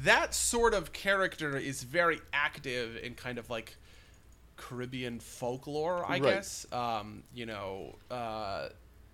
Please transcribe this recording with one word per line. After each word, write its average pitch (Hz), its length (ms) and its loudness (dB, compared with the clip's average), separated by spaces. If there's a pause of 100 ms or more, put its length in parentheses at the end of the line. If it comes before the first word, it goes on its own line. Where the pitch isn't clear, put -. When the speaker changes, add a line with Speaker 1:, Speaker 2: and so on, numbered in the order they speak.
Speaker 1:
that 233 320 6
sort 233 400 4
of 175 180 0
character 185 640 2
is 135 260 -4
very 160 380 4 (120)
active 139 640 0
in 120 180 -8
kind 123 240 -6
of, 110 120 -8
like, 117 260 -6 (800)
Caribbean 123 640 -6
folklore, 147 840 -2
I 175 140 2
Speaker 2:
Right. - 40 2
Speaker 1:
guess. 190 500 4
Um, 107 500 -2 (120)
you 120 120 -8
know, 98 500 -6 (140)
uh, 107 600 -4 (440)